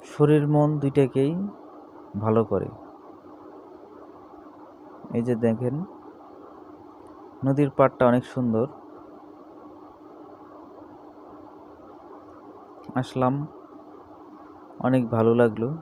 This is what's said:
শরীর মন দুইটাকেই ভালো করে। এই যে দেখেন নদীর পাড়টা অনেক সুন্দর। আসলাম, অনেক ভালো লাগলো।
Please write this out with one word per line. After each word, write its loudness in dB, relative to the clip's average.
শরীর 4
মন 2
দুইটাকেই 0
ভালো 2
করে। -2
এই -2
যে -2
দেখেন -2
নদীর 2
পাড়টা 4
অনেক 4
সুন্দর। -2
আসলাম, -4
অনেক 0
ভালো 2
লাগলো। 2